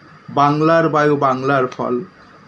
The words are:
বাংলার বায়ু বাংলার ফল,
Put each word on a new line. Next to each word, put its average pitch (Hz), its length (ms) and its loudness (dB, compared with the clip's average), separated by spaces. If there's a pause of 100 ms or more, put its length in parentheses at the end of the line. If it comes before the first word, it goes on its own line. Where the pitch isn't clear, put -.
(300)
বাংলার 151 600 2
বায়ু 147 260 2
বাংলার 135 520 -2
ফল, 123 340 -6 (460)